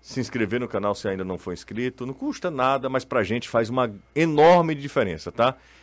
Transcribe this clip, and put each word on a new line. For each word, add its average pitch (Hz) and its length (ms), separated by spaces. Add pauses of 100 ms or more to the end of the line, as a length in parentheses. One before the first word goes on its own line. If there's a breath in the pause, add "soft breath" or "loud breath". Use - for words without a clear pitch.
se - 160
inscrever 117 400
no 123 80
canal 101 300
se - 100
ainda 95 180
não 90 140
for - 140
inscrito. 123 520
Não 131 100
custa 262 360
nada, 131 380
mas 131 160
pra 123 180
gente 110 260
faz 113 220
uma 123 240 (180)
enorme 160 640
diferença, 131 560
tá? 127 260 (260 soft breath)